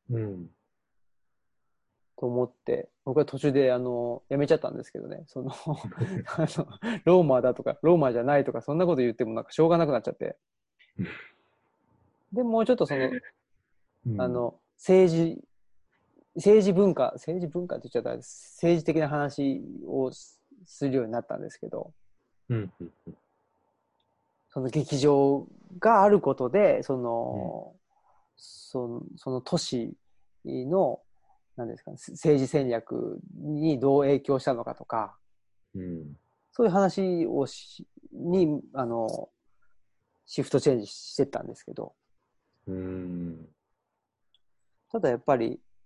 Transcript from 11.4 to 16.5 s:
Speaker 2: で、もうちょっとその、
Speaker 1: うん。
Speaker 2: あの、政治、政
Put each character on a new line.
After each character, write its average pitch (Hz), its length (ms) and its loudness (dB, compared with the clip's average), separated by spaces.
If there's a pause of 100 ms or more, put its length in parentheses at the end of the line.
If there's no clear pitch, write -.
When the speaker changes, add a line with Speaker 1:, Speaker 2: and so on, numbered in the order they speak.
Speaker 2:
で、 233 120 -2
も 226 160 2
う 214 60 2
ち 247 40 4
ょ - 40 6
っ - 20 6
と 156 100 2
そ 139 100 -4
の、 131 140 0 (960)
Speaker 1:
う - 20 -2
ん。 107 120 -2
Speaker 2:
あ 127 80 0
の、 123 320 -4 (160)
政 185 360 6
治、 165 320 0 (920)
政 202 280 8